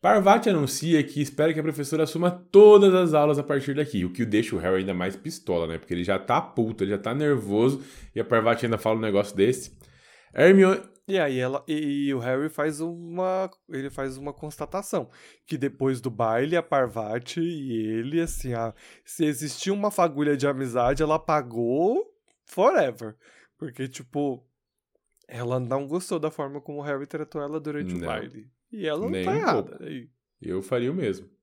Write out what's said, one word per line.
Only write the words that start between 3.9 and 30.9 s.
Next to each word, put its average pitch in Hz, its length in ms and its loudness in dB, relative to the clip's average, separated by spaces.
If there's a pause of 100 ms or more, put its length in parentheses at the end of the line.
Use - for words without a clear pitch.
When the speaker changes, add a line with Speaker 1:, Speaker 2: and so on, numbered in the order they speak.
Speaker 1:
o 90 80 -2
que 117 140 -2
deixa 107 320 0
o - 20 -2
Harry 90 200 0
ainda 95 160 -2
mais 90 200 -4
pistola, 85 520 -4
né? 82 120 -6
Porque - 140 -10
ele 87 120 -4
já 95 140 0
tá 127 220 0
puto, 110 440 -4
ele 98 80 -4
já 101 60 -2
tá 110 160 -6
nervoso, 131 680 0 (320)
e 113 60 -6
a 113 40 -2
Parvati 117 400 2
ainda 113 140 0
fala 110 180 0
um 110 60 -4
negócio 104 340 0
desse. 117 400 0 (560)
A 139 120 2
Hermione 190 360 6 (260)
Speaker 2:
E 190 120 -2
aí 139 200 0
ela, 131 300 -4
e, 143 380 -2
e 139 80 -2
o 131 40 -2
Harry 127 300 -2
faz 151 320 -4
uma, 175 680 -6 (180)
ele 135 220 -8
faz 135 260 -8
uma 143 160 -12
constatação, 151 760 -8 (360)
que 147 120 -6
depois 135 420 -4
do 131 80 -6
baile, 117 480 0
a 170 60 0
Parvati 120 800 -4
e 156 280 -6 (280)
ele, 143 240 -2
assim, 131 320 -6
a, 113 180 -4 (320)
se - 220 -4
existia 151 480 -4
uma 202 160 -2
fagulha 147 440 0
de 139 120 -2
amizade, 131 560 0
ela 156 140 0
apagou 147 880 -2 (400)
forever. 139 720 0 (420)
Porque, 131 280 -10
tipo, 131 560 -6 (840)
ela 123 320 -6
não 135 260 -4
gostou 175 320 -6
da 151 120 -4
forma 143 300 -10
como 147 180 -14
o 143 40 -10
Harry 143 240 -6
tratou 151 360 -10
ela 147 180 -8
durante 147 340 -8
o 175 40 -6
Speaker 1:
Não. - 80 -8
Speaker 2:
baile. 110 400 -10 (260)
E 208 140 -8
ela 151 140 -4
não 220 100 -4
Speaker 1:
Nem - 140 -4
Speaker 2:
tá 381 80 -2
Speaker 1:
um 415 40 0
Speaker 2:
errada. 302 340 0
Speaker 1:
pouco. - 140 -18
Speaker 2:
Aí. 139 240 -12 (320)
Speaker 1:
Eu 92 220 -6
faria 123 280 -4